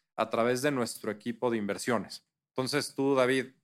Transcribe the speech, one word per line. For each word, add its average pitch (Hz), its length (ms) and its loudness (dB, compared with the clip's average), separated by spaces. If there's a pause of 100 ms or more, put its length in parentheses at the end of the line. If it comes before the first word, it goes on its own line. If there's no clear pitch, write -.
(160)
a 110 140 0
través 123 320 2
de 147 100 2
nuestro 117 400 -4
equipo 117 380 -4
de 117 80 0
inversiones. 101 720 -4 (280)
Entonces 131 400 -2
tú, 135 200 2
David, 131 320 4 (160)